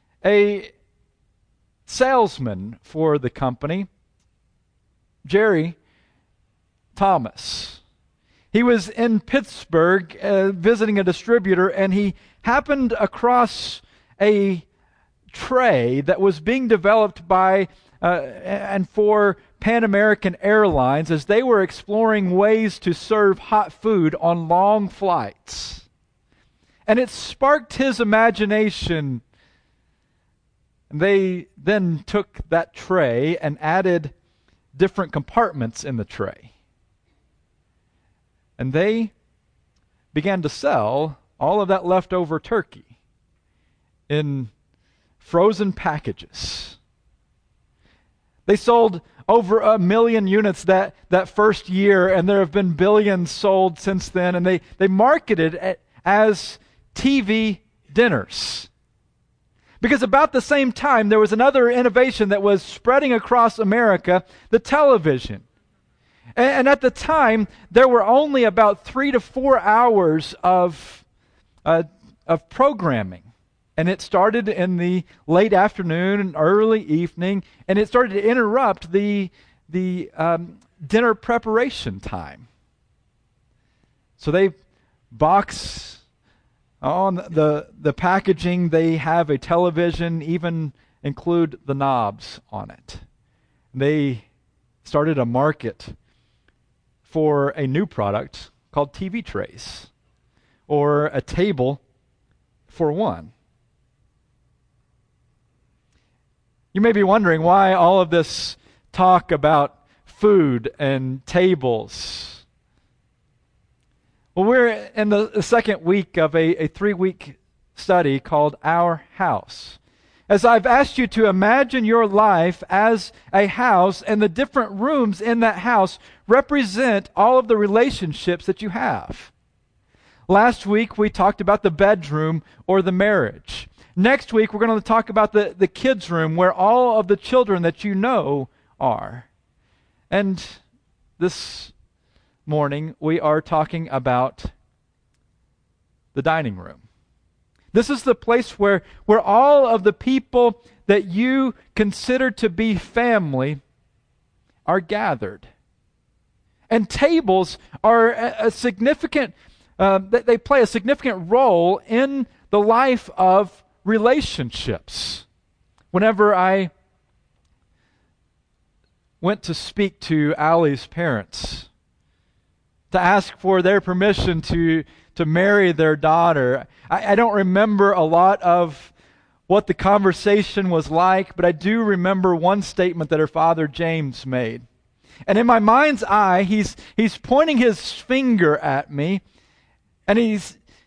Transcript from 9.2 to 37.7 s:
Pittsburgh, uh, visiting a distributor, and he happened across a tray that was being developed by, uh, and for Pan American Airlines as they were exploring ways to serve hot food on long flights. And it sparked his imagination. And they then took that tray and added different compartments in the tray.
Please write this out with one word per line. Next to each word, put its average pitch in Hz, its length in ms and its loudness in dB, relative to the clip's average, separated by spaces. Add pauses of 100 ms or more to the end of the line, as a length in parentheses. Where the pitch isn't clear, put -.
Pittsburgh, 180 1000 -2
uh, 196 300 0
visiting 208 460 0
a 196 60 -2
distributor, 185 640 0
and 190 240 -2
he 202 220 -2 (280)
happened 262 560 -2
across 240 840 -2 (380)
a 196 440 0 (680)
tray 143 680 0
that 147 200 -2
was 185 200 0
being 240 260 -2
developed 208 640 0
by, 190 400 2 (320)
uh, 165 60 -2
and 180 800 -6
for 208 480 2 (240)
Pan 226 240 0
American 202 560 0
Airlines 160 680 2
as 156 160 -2
they 220 160 2
were 233 200 2
exploring 208 680 -2
ways 208 500 2
to 170 140 -2
serve 202 440 0
hot 208 340 -2
food 175 480 0
on 170 280 -2
long 196 400 2
flights. - 1000 -6 (1000)
And 220 120 2
it 247 120 -2
sparked - 640 -2
his 262 260 -2
imagination. 208 1200 0 (1700)
And 147 120 -6
they 190 460 0 (100)
then 170 480 -2
took - 320 -6 (100)
that 165 240 -2
tray 151 640 -2
and 147 240 -6
added 170 540 -2 (600)
different 175 380 -4
compartments 151 720 -4
in 131 140 -6
the 104 60 -6
tray. - 500 -12 (2000)